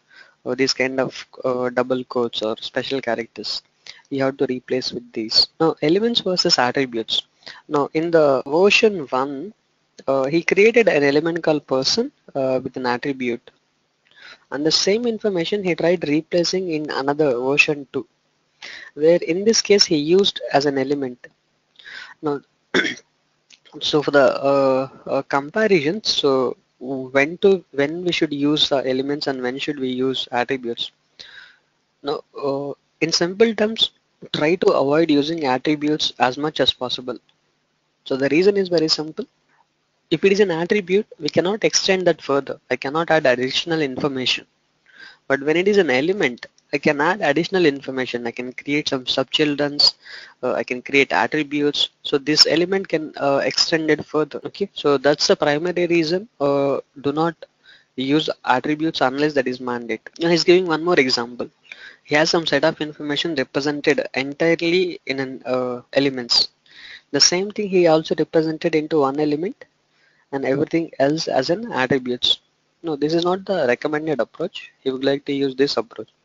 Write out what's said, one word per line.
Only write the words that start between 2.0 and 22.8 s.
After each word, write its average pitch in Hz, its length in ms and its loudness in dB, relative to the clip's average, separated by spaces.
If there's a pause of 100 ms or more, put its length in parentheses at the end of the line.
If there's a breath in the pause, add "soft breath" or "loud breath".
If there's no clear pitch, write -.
quotes 120 380 -2
or 110 180 -4
special 135 400 -6
characters? 113 640 -6 (460 loud breath)
You 135 160 -2
have 135 140 -2
to 139 80 2
replace 127 460 -4
with 123 200 -12
these. 113 360 0 (120)
Now, 160 220 2
elements 208 380 2
versus 180 380 0
attributes. 123 680 -2 (420 loud breath)
Now, 147 260 0
in 160 160 0
the 147 360 4
version 185 640 4
one, 139 440 -4 (560)
uh, 135 160 2
he 165 180 0
created 220 460 4
an 151 140 4
element 160 400 2
called 156 240 0
person, 147 440 0 (240)
uh, 131 280 0
with 131 140 -10
an 131 100 -6
attribute, 123 640 -4 (1040 loud breath)
and 143 140 -2
the 156 60 4
same 226 340 0
information 208 560 -2
he 175 120 0
tried 165 340 0
replacing 175 640 0
in 151 200 -4
another 139 480 0
version 143 540 -2
two, 131 140 -6 (880 loud breath)
where 160 240 4
in 175 260 -2
this 220 160 4
case 202 240 4
he 165 120 0
used 170 440 2 (120)
as 139 140 4
an 135 120 0
element. 135 400 -4 (1040 loud breath)
Now, 147 180 -2 (340)
<clears throat> - 1040 -8